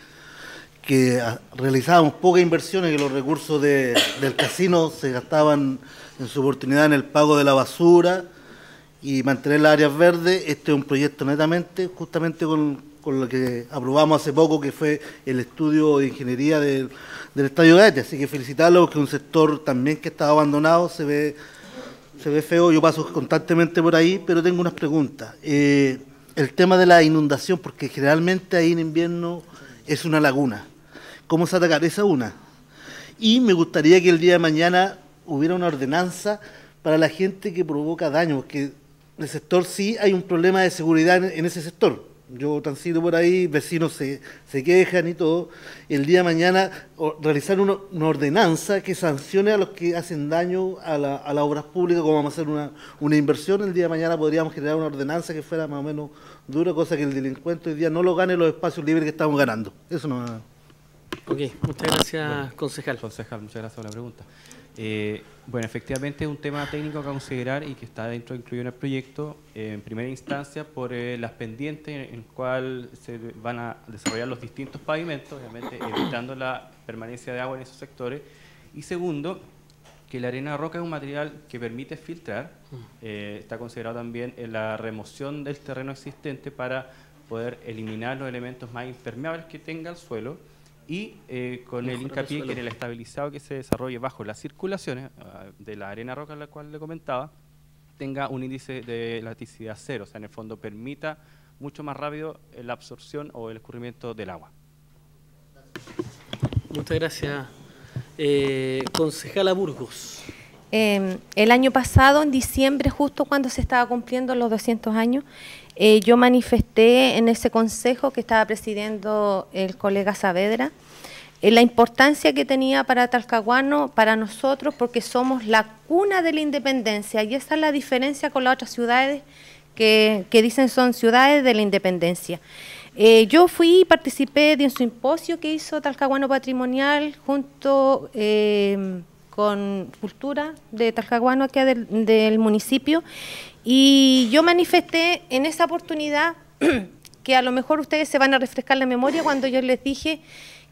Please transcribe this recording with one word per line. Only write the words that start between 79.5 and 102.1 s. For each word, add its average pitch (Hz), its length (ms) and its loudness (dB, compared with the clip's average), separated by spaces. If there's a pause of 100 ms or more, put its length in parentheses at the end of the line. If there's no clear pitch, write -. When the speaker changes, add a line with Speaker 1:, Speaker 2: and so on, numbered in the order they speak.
Speaker 3:
que 127 120 -12
la 123 80 -6
arena 139 280 -8
roca 160 220 -10
es 170 60 -8
un 165 60 -8
material 147 420 -10 (160)
que - 100 -16
permite 120 380 -12
filtrar, 156 560 -14 (180)
Speaker 2:
Mm. 135 60 -20 (260)
Speaker 3:
eh, 104 380 -14
está - 180 -16
considerado 117 380 -14
también 120 400 -12
en 113 160 -14
la 110 240 -8
remoción 113 680 -12
del 147 140 -10
terreno 135 340 -14
existente 139 580 -16
para 127 400 -10 (380)
poder 117 360 -10
eliminar 110 520 -12
los 135 120 -12
elementos 123 440 -16
más 120 140 -14
impermeables 143 600 -14
que 151 140 -20
tenga 160 300 -16
el 175 60 -18
suelo 120 400 -14 (520)
y, 196 260 -12 (140)
eh, 123 400 -12
con 123 160 -10
Speaker 2:
Mejorar 127 60 -8
Speaker 3:
el 123 60 -10
Speaker 2:
el 123 60 -12
Speaker 3:
hincapié 135 360 -10
que 139 60 -12
Speaker 2:
suelo. 127 80 -10
Speaker 3:
en 123 60 -12
el 120 100 -10
estabilizado 120 600 -14
que 143 100 -18
se - 140 -16
desarrolle 127 440 -10
bajo 123 260 -12
las 107 140 -14
circulaciones, 143 720 -12 (100)
ah, 95 260 -20 (120)
de 104 180 -18
la 98 140 -14
arena 120 240 -14
roca, 151 220 -18
la 147 100 -18
cual 147 240 -20
le 151 80 -18
comentaba, 156 540 -12 (640)
tenga 135 300 -8
un 131 160 -10
índice 131 380 -14
de 117 360 -10
elasticidad 110 580 -16
cero, 113 280 -14
o - 20 -20
sea, - 120 -20
en 107 60 -18
el 104 60 -18
fondo 110 260 -18
permita 135 640 -14 (420)
mucho 143 220 -16
más 143 140 -12
rápido 151 420 -12 (240)